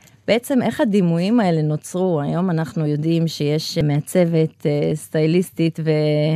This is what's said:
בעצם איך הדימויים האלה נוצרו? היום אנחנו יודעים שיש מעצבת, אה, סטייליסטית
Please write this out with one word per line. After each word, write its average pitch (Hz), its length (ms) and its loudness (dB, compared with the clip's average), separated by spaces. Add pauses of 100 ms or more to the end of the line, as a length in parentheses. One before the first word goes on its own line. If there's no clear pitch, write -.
(280)
בעצם 240 340 0
איך 233 180 -2
הדימויים 196 600 2
האלה 170 220 2
נוצרו? 156 580 -2
היום 160 300 -2
אנחנו 160 360 -2
יודעים 160 420 0
שיש 151 500 -2
מעצבת, 160 880 0
אה, 147 280 0
סטייליסטית 160 840 -2 (580)